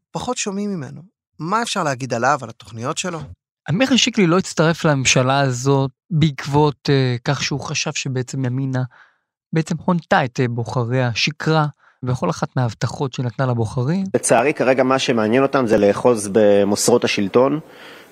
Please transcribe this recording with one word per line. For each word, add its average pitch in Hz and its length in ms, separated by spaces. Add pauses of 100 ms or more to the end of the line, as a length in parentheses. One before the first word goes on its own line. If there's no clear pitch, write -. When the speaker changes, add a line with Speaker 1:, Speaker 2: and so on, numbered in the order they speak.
(120)
Speaker 1:
פחות 247 260
שומעים 202 320
ממנו. 143 320 (380)
מה 185 220
אפשר 208 220
להגיד 131 300
עליו, 127 280
על 113 80
התוכניות 117 480
שלו? 170 220 (500)
Speaker 2:
עמיחי 254 280
שיקלי 214 300
לא 165 100
הצטרף 170 480
לממשלה 135 540
הזאת 135 520 (200)
בעקבות, 147 800
אה, 131 340
כך 139 200
שהוא 139 160
חשב 151 340
שבעצם 131 520
ימינה 131 380 (720)
בעצם 160 220 (100)
הונתה 175 400
את, 123 140
אה, 127 80
בוחריה, 120 680
שיקרה, 156 500 (400)
וכל 127 240
אחת - 260
מההבטחות 127 580
שנתנה 131 320
לבוחרים. 127 580 (100)
Speaker 3:
לצערי, 127 400
כרגע 131 300
מה 131 160
שמעניין 117 440
אותם 135 240
זה 110 100
לאחוז 104 540
במוסרות 104 720
השלטון, 120 560 (520)